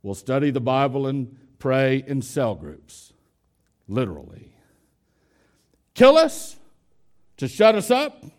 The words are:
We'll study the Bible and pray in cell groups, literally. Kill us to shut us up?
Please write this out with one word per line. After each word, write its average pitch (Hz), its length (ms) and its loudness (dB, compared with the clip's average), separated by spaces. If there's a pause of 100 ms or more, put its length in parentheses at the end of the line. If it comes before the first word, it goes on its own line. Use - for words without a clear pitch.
We'll 98 120 -8
study 139 360 -2
the 123 100 -2
Bible 135 460 0
and 135 320 -6 (200)
pray 135 480 0
in 139 140 -4
cell 120 340 -4
groups, - 600 -20 (720)
literally. 98 680 -8 (1400)
Kill 269 240 8
us - 380 -2 (840)
to 135 100 -6
shut 214 260 4
us 208 160 -4
up? 277 340 -2 (140)